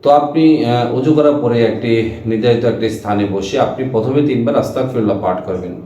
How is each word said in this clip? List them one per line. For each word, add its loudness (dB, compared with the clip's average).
তো 4
আপনি, 4
আহ, 0
অজু 2
করার 4
পরে 0
একটি 0
নির্ধারিত 2
একটি 0
স্থানে -2
বসে -4
আপনি -2
প্রথমে 0
তিনবার 0
আস্তাগফিরুল্লাহ -2
পাঠ -4
করবেন -8